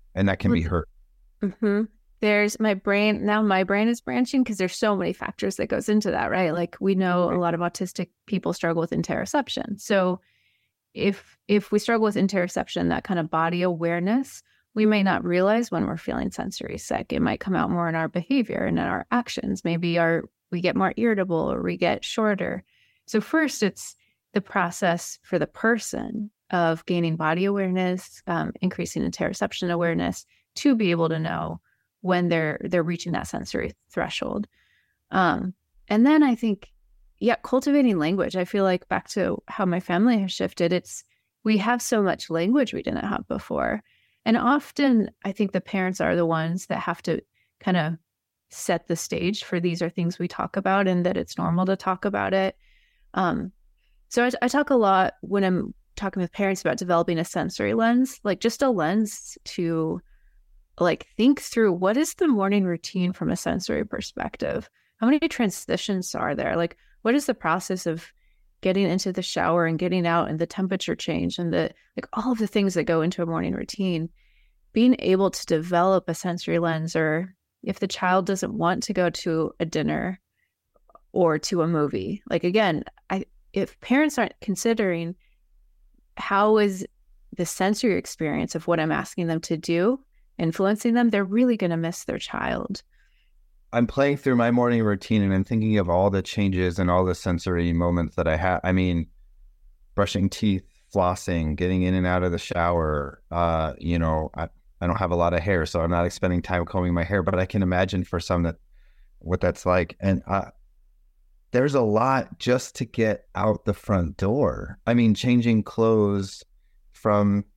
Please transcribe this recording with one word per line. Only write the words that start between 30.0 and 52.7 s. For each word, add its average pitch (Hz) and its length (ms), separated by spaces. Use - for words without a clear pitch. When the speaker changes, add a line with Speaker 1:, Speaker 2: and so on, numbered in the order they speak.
Speaker 2:
to 277 200
be 208 160
able 165 180
to 160 100
know 165 400
when 180 300
they're, 160 340
they're 180 180
reaching 170 300
that - 160
sensory - 460
threshold. - 580
Um, 185 420
and 220 160
then 302 180
I 254 100
think, 220 360
yeah, 226 240
cultivating 262 560
language. 180 380
I 180 80
feel 196 180
like 185 240
back - 220
to 185 380
how - 180
my 180 160
family 220 380
has 190 120
shifted, 180 400
it's, - 320
we 220 140
have 233 240
so 220 200
much - 280
language 202 440
we - 80
didn't - 220
have - 240
before. 73 560
And 226 120
often 262 760
I 196 60
think 196 200
the 185 100
parents 185 400
are 170 140
the 170 100
ones 165 420
that - 120
have - 240
to - 180
kinda 165 380
set - 380
the 170 80
stage 175 480
for 175 160
these 175 220
are 170 80
things 175 300
we 175 80
talk - 300
about 190 300
and 180 180
that 185 120
it's - 200
normal 175 280
to 190 100
talk 185 300
about 196 280
it. 190 220